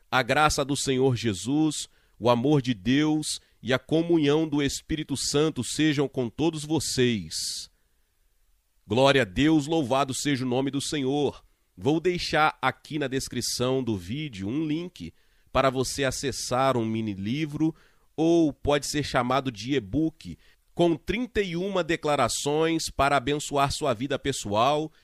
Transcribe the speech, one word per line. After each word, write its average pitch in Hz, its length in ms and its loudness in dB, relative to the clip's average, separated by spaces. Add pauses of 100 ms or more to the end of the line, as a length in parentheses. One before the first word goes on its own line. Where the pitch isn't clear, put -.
A 127 140 2
graça 147 420 2
do 139 100 -2
Senhor 131 400 2
Jesus, 117 720 0 (300)
o 117 140 4
amor 127 320 4
de 123 100 -2
Deus 147 680 0 (220)
e 110 100 -6
a 127 60 2
comunhão 160 720 2
do 147 160 0
Espírito 147 520 -4
Santo 147 480 0
sejam 147 440 0
com 123 240 -4
todos 151 340 -2
vocês. 123 1040 -2 (1200)
Glória 135 360 4
a - 20 0
Deus, 139 400 2
louvado 139 480 0
seja 131 320 -2
o - 20 -4
nome 131 220 -2
do 135 100 -4
Senhor. 139 640 -2 (320)
Vou 139 240 0
deixar 165 600 0
aqui 139 380 -4
na 139 80 -2
descrição 127 760 -2
do 110 140 -2
vídeo 101 500 -8
um 143 160 -4
link 151 480 -6 (400)
para 131 200 2
você 131 320 -2
acessar 131 720 0
um 113 80 0
mini 110 300 -4
livro, 147 580 -2 (420)
ou 165 380 4
pode 143 320 0
ser 147 160 -2
chamado 131 500 0
de 113 220 -6
e-book, 123 640 -2 (380)
com 170 200 4
trinta 220 460 -4
e 175 140 -4
uma 185 280 0
declarações 151 1120 0
para 139 220 4
abençoar 139 540 0
sua 143 200 -2
vida 123 280 -4
pessoal, 135 720 0 (120)